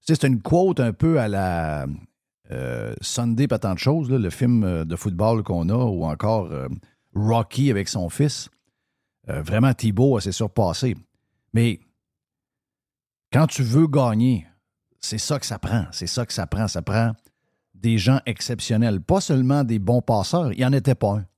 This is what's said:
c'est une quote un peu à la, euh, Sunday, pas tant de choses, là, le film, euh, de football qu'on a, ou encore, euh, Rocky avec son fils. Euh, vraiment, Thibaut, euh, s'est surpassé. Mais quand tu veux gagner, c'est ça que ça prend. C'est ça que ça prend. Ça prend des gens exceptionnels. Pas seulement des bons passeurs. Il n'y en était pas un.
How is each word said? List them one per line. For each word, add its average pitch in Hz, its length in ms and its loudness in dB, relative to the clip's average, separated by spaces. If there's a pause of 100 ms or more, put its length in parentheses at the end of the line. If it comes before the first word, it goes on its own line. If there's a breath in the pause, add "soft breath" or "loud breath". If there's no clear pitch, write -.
c'est - 240 0
une 127 160 2
quote 135 400 0
un 113 140 0
peu 160 260 2
à 110 80 -2
la, 85 580 -2 (640)
euh, 60 520 -8
Sunday, 120 460 -2
pas 110 100 0
tant 95 160 -2
de 85 40 -6
choses, 147 320 0
là, 131 80 2
le 95 120 -2
film, 120 340 2
euh, 85 220 0
de 85 100 -6
football 107 460 0
qu'on 85 260 -2
a, 107 80 2
ou 104 280 0
encore, 95 480 -2
euh, 67 160 -8 (460 soft breath)
Rocky 117 560 0
avec 98 180 -2
son 87 200 -4
fils. - 400 -2 (800)
Euh, 67 120 -4
vraiment, 107 320 2
Thibaut, 117 440 2
euh, 101 40 0
s'est 95 120 -4
surpassé. 104 640 -2 (580)
Mais 113 240 2 (1500)
quand 156 140 6
tu - 160 -2
veux 131 240 4
gagner, 123 600 2 (540)
c'est - 180 -8
ça 143 200 -4
que - 80 -8
ça 101 140 -8
prend. 107 320 -2
C'est 87 160 -8
ça 120 180 -4
que - 60 -12
ça 117 160 -4
prend. 107 180 -2
Ça 87 160 -4
prend 113 300 0 (600)
des 113 260 2
gens 127 280 4
exceptionnels. 110 760 -2
Pas 190 200 2
seulement 139 420 2
des 113 160 0
bons 113 240 2
passeurs. 123 500 0
Il - 60 -8
n'y 127 60 2
en 127 80 2
était 135 240 2
pas 104 220 0
un. 98 80 -6 (120)